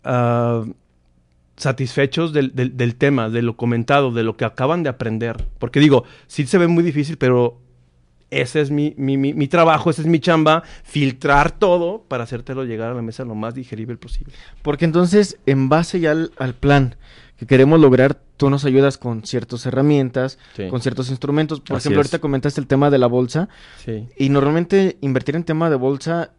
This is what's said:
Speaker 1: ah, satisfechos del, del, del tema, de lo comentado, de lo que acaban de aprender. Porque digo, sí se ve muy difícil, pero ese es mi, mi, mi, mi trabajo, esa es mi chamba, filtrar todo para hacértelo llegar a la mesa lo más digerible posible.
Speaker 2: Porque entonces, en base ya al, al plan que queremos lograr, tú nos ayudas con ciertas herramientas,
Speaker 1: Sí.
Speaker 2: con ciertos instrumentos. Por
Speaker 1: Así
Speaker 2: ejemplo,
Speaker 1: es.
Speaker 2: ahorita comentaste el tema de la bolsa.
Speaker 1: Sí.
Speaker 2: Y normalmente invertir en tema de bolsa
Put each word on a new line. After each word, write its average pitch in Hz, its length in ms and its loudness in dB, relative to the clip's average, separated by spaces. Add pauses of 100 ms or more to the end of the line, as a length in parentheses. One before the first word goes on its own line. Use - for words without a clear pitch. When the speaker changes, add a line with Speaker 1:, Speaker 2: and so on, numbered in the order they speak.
Speaker 1:
ah, 120 600 0 (920)
satisfechos 139 760 -2
del, 131 200 -2
del, 123 220 -4
del 120 180 -2
tema, 131 360 0
de 117 120 -2
lo 117 140 -2
comentado, 120 560 0
de 117 100 -2
lo 110 140 -2
que - 80 -4
acaban 143 380 -2
de 143 80 -2
aprender. 113 560 -6 (120)
Porque 123 220 -2
digo, 139 240 6 (220)
sí 143 200 -6
se 190 120 2
ve 170 100 4
muy 170 160 2
difícil, 147 320 -2
pero 123 420 2 (720)
ese 139 300 -2
es 143 100 -2
mi, 147 280 -2
mi, 135 180 -2
mi, 135 160 -2
mi 143 160 -2
trabajo, 165 420 2
esa 156 120 -4
es 151 40 -2
mi 165 140 2
chamba, 160 420 2 (220)
filtrar 143 680 0
todo 180 560 0
para 120 180 -6
hacértelo 127 400 -10
llegar 113 280 -6
a - 20 -8
la 120 80 -8
mesa 113 220 -10
lo 113 100 -10
más 110 200 -8
digerible 117 420 -12
posible. - 380 -10 (280)
Speaker 2:
Porque 147 220 -2
entonces, 180 600 2
en 135 240 2
base 170 280 2
ya 160 140 0
al, 160 260 -2
al 127 160 -6
plan 139 420 2 (420)
que 113 80 -14
queremos 135 340 6
lograr, 135 400 4 (160)
tú 139 140 2
nos 139 160 -2
ayudas 135 320 2
con 113 260 -8
ciertas 120 400 -8
herramientas, 131 760 0 (160)
Speaker 1:
Sí. 98 140 -8
Speaker 2:
con 120 140 -4
ciertos 127 280 -4
instrumentos. 147 500 -4
Por 135 180 -8
Speaker 1:
Así 135 100 -4
Speaker 2:
ejemplo, 143 140 2
Speaker 1:
es. 139 60 0
Speaker 2:
ahorita 165 120 -4
comentaste 139 400 -4
el 127 60 -8
tema 143 240 2
de 139 80 4
la 123 100 4
bolsa. 127 400 -2 (360)
Speaker 1:
Sí. 113 220 -10 (120)
Speaker 2:
Y 135 100 0
normalmente 165 720 2
invertir 135 340 -4
en 170 100 -4
tema 160 260 -2
de 143 60 2
bolsa 139 640 -4